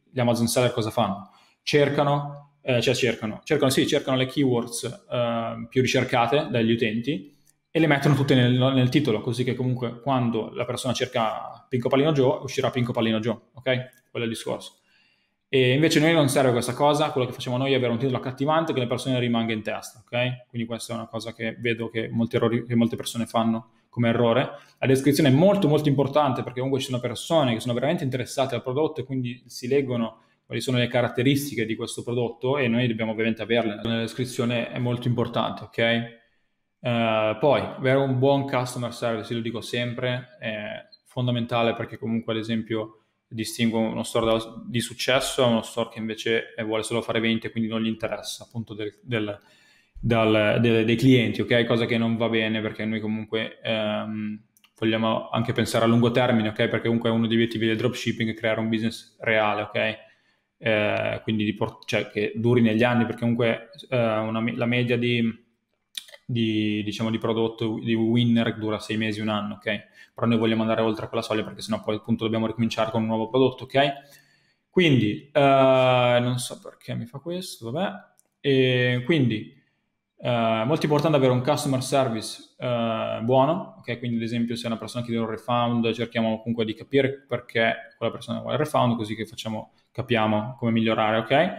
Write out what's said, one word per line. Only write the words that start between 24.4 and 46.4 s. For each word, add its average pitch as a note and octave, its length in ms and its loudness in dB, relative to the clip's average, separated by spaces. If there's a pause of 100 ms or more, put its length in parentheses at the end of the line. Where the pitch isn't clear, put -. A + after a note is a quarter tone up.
La - 80 -4
descrizione C3+ 440 4
è - 20 6
molto, F#3 360 4
molto D3 220 2
importante C3 540 2
perché A#2+ 160 -8
comunque C3+ 200 -2
ci - 100 -6
sono B2 100 -2
persone B2 540 2
che A2 80 -2
sono A#2+ 120 -4
veramente C#3+ 300 0
interessate B2+ 500 -2
al A2+ 80 -2
prodotto C#3+ 400 -2
e - 40 -8
quindi B2 420 -6
si - 200 -12
leggono B2 540 0 (240)
quali A#2+ 160 -6
sono B2 160 0
le A#2+ 100 2
caratteristiche A#2+ 800 0
di A2 100 -4
questo - 280 -8
prodotto B2+ 560 -2
e B2+ 80 2
noi A#2+ 200 2
dobbiamo A2 260 -2
ovviamente A2+ 280 -2
averle. G#2+ 400 0
La A2+ 200 -2
descrizione A#2+ 720 -4
è C3 60 -8
molto B2 300 -2
importante, A2+ 560 -2
ok? - 140 -10 (1040)
Eh, A2 580 0
poi, B2+ 220 4
avere C3 360 0
un C3 220 0
buon C3+ 280 4
customer B2+ 460 -4
service, A#2 380 -4
io A#2 80 -2
lo A2+ 40 -6
dico A2 180 -6
sempre, B2 800 -4
è A2 480 -10 (180)
fondamentale A#2+ 680 0
perché A2 240 -8
comunque, A2+ 360 -4
ad A2 60 -2
esempio, A2 540 -4 (380)
distingue A2+ 480 -2
uno A2+ 220 -2
store A2+ 240 -2
da, A2+ 400 -2
di A#2 140 -4
successo C3 640 0
a B2 40 6
uno A2+ 140 2
store - 280 -6
che A2+ 100 -14
invece, A2 560 -4